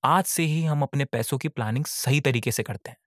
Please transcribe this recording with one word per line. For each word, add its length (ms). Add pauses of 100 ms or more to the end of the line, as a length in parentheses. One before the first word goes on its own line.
आज 200
से 180
ही 220
हम 180
अपने 220
पैसों 340
की 100
planning 360
सही 360
तरीके 320
से 100
करते 280
हैं 60 (100)